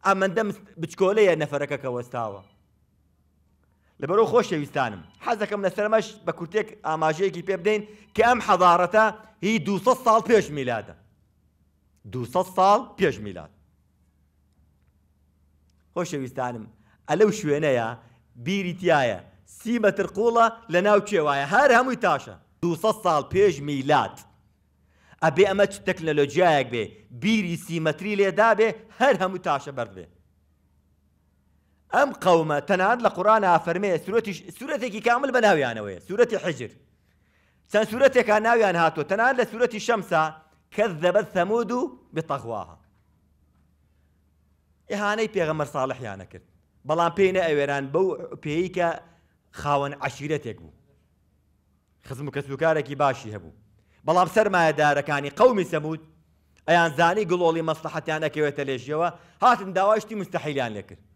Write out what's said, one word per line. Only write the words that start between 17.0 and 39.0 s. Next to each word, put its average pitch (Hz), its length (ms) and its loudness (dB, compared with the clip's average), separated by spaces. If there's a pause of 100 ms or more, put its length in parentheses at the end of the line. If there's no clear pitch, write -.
ئەلەو 196 300 4
شوێنەیە 143 500 0 (560)
بیری 180 360 -4
تایە، 135 400 2 (360)
سی 226 180 -6 (100)
مەتر 196 220 2 (100)
قوڵە 233 300 4 (260)
لە 175 140 2
ناو 208 220 6
کێوایە، 147 460 0
هەر 269 240 4
هەمووی 247 260 -2
تاشە. 135 320 -2 (260)
دووسەد 175 420 0
ساڵ 160 180 2 (100)
پێش 190 220 4 (140)
میلاد. 135 480 0 (1080)
ئەبێ 160 260 6
ئەمە 196 220 4
چ - 20 -14 (120)
تەکنەلۆجیایەک 156 880 2
بێ، 113 100 -2 (380)
بیری 196 340 0 (100)
سیمەتری 165 540 -4
لێدا 202 380 4
بێ، 220 100 4 (320)
هەر 269 220 4
هەموو 185 240 -4
تاشە 147 320 -4
بەرد 110 180 -6
بێ. 87 100 -16 (1900)
ئەم 277 160 2 (140)
قەومە 160 340 4 (100)
تەنانەت 202 380 2
لە 190 100 4
قورئانە 202 340 4 (140)
فەرمێ، 180 280 -2 (120)
سورەتیش-، 196 400 -4 (140)
سورەتێکی 240 480 -6
کامل 254 280 0
بە 254 120 4
ناویانەوەیە، 113 640 0
سورەتی 226 360 0
حیجر. 127 280 -8 (1000)
چەند 214 220 2
سورەتێکا 247 440 4 (120)
ناویان 220 340 4
هاتووە، 160 280 0